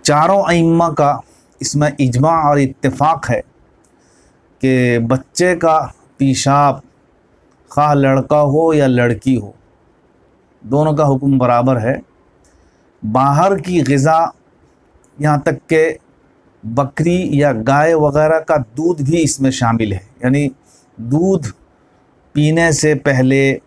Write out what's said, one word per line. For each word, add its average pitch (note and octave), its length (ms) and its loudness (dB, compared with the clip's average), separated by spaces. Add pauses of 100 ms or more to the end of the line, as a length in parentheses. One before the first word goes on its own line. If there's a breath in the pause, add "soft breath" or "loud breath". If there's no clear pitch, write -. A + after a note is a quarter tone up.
चारों E3+ 400 2
अइम्मा E3+ 460 2
का C#3+ 300 0 (400 soft breath)
इसमें D3 400 -2
इजमा C3 300 0 (100)
और D3 180 2
इत्तेफाक C#3 680 -2
है A#2 140 -2 (1200 soft breath)
कि B2+ 380 2
बच्चे C3 560 -2
का D#3+ 220 2 (420)
पेशाब, C#3 600 0 (920)
खा D3 240 0
लड़का C3+ 440 2
हो D3+ 340 2
या C#3+ 160 2
लड़की A#2+ 460 0
हो, G#2 200 -6 (1120)
दोनों D3 300 0
का D3+ 120 0
हुक्म C3+ 320 2
बराबर B2 400 2
है। A#2 220 -4 (1000 soft breath)
बाहर C#3 540 0
की F3 260 -2
ग़िज़ा, C#3+ 500 0 (840)
यहाँ D3 240 0
तक D3 240 -4
के D#3+ 320 0 (680)
बकरी D#3 680 -2
या C#3+ 200 2
गाय C#3 440 0
वगैरह D#3 440 0
का D#3 160 -2 (180)
दूध E3 280 -2
भी D3 160 -2
इसमें C3+ 340 -2
शामिल A2+ 400 -2
है, F#2 100 -8 (220)
यानी C3+ 260 0 (480 soft breath)
दूध D3+ 480 -2 (880)
पीने D#3+ 380 2
से D3+ 240 0
पहले C3+ 680 0